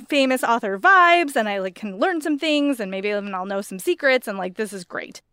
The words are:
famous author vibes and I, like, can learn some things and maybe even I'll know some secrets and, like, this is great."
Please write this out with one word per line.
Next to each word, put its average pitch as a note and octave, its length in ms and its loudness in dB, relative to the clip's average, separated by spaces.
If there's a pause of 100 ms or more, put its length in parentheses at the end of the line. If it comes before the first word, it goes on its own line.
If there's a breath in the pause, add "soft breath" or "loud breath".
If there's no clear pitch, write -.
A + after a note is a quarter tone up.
famous C4 340 2
author A3+ 340 0
vibes F4 600 6
and A3 100 0
I, G3+ 120 -2
like, F#3 160 -6
can G3 220 -10
learn E4+ 220 0
some D4+ 180 -2
things C#4+ 440 0
and F#3+ 100 -6
maybe F#3+ 160 -6
even G3+ 260 -4
I'll F#3 120 -6
know G3 160 -4
some F#3+ 180 -12
secrets C4+ 480 0
and, G3 100 -8
like, F#3 180 -8
this G#3 180 -6
is F#3 100 -12
great." - 380 -12 (120)